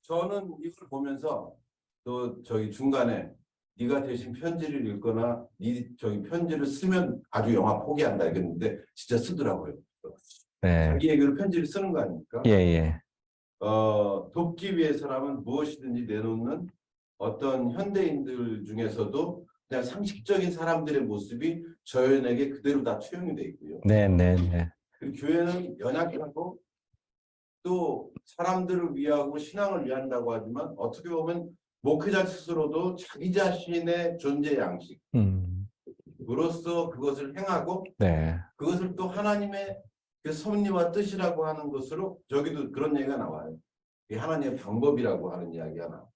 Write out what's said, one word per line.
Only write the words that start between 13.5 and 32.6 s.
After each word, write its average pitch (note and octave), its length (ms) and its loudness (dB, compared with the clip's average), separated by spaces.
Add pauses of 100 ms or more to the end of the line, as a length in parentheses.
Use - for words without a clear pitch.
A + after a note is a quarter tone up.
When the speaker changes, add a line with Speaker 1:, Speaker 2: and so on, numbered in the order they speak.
Speaker 1:
어, G#2 720 2
돕기 F3 440 -2
위해서라면 C#3 680 0
무엇이든지 C3 600 -4
내놓는 A2+ 600 -4 (520)
어떤 B2 520 -2
현대인들 C3 920 -2
중에서도 A2 840 -4 (220)
그냥 B2+ 160 -2
상식적인 F#3+ 680 0
사람들의 D#3+ 520 0
모습이 A#2 600 -2 (220)
저연에게 B2+ 680 4
그대로 C#3 320 2
다 A#2 160 0
투영이 F3+ 380 -6
돼 C3+ 80 -6
있고요. - 400 -12
Speaker 2:
네, G#2 240 8
네, F2+ 260 8
네. F2 340 2 (300)
Speaker 1:
그리고 - 280 -8
교회는 E3+ 520 0
연약하고 D#3 800 -4 (1040)
또 F3+ 480 -2 (140)
사람들을 F3 720 0
위하고 D3 420 2
신앙을 G3 480 -2
위한다고 B2+ 460 -2
하지만 A2+ 460 -6
어떻게 B2 320 -6
보면 E3+ 400 -2 (320)
목회자 F#3 420 2
스스로도 E3 720 -2